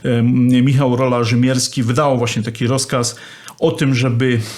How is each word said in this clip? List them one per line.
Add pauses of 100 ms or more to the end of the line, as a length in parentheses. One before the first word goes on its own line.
e, (400)
Michał
Rola-Rzymierski,
wydało
właśnie
taki
rozkaz (440)
o
tym,
żeby, (180)